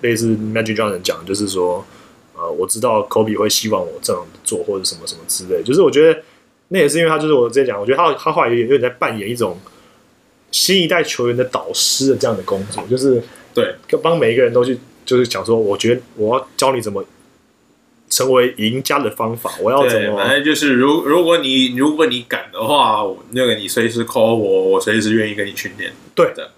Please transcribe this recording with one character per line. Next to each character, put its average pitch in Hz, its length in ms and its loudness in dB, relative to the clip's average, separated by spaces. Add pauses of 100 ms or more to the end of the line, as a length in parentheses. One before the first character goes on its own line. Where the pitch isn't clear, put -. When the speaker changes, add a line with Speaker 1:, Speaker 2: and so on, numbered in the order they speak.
Speaker 1:
类 120 160 0
似 113 200 0
Magic 110 380 -4
Johnson 104 280 -2
讲 - 160 -4
的， 87 60 -16
就 98 100 -4
是 104 120 -4
说， 90 380 -2 (500)
呃 85 160 -8
，“我 82 160 -2
知 110 140 -6
道 110 220 2
Kobe 110 340 0
会 104 120 0
希 110 200 -2
望 101 120 0
我 85 200 -6
这 - 120 -4
样 87 140 -6 (160)
做， 90 220 -4
或 98 140 -2
者 92 60 -8
什 90 100 -4
么 82 120 -16
什 - 80 -10
么 85 140 -20
之 - 180 -6
类。” 90 200 -2
就 123 80 0
是 185 80 4
我 147 80 4
觉 147 160 4
得 160 160 2 (460)
那 190 100 -4
也 147 100 4
是 143 100 -2
因 170 60 2
为 160 60 2
他， 156 80 0
就 151 80 -2
是 151 80 2
我 120 160 2
之 113 60 -14
前 139 100 4
讲， 104 120 -4
我 101 60 -6
觉 120 80 0
得 139 60 2
他， 165 160 2
他 156 180 -4
后 156 100 2
来 123 60 2
有 117 60 2
点， 117 140 0
有 135 100 4
点 - 20 4
在 123 80 0
扮 120 300 -4
演 98 100 -6
一 120 80 -4
种 95 220 -2 (920)
新 190 300 2
一 170 60 0
代 170 160 2
球 127 240 -2
员 120 100 0
的 127 80 0
导 - 300 -6
师 - 360 0
的 123 60 4
这 127 100 0
样 113 100 0
的 92 80 -8
工 98 260 -4
作， - 180 -4
就 123 80 0
是 127 260 2 (300)
Speaker 2:
对。 113 220 0 (280)
Speaker 1:
帮 165 160 2
每 113 140 4
一 117 40 2
个 131 60 4
人 120 100 4
都 123 120 4
去， 127 140 -2 (260)
就 123 140 2
是 123 100 4
讲 95 160 -6
说 113 160 2
，“我 101 160 0
觉 113 180 2
得 127 60 -4 (160)
我 110 220 0
要 - 180 -8
教 135 180 2
你 120 60 -2
怎 107 120 -8
么 98 120 -6 (1040)
成 131 220 0
为 127 240 4
赢 113 260 -2
家 143 160 0
的 120 120 -2
方 113 260 -4
法， - 240 -8
我 101 100 0
要 135 180 4
怎 113 120 2
么” 104 60 -2
Speaker 2:
对， 104 100 -2
反 101 140 0
正 139 140 2
就 151 100 2
是 143 200 0
如-， 143 320 2
如 165 160 4
果 170 160 2
你， 131 380 0
如 147 180 2
果 156 120 2
你 123 220 -4
敢 - 240 -8
的 101 120 -8
话， 120 420 2 (240)
那 127 160 0
个 117 80 2
你 101 140 -8
随 117 200 0
时 117 160 -4
call 113 300 2
我， 95 360 2
我 95 100 2
随 107 200 0
时 107 140 0
愿 107 160 0
意 101 40 -8
跟 101 120 -6
你 98 80 -12
训 - 240 -10
练。 95 140 -10 (220)
Speaker 1:
对。 - 200 2
Speaker 2:
这 73 80 -12
样。 - 160 -16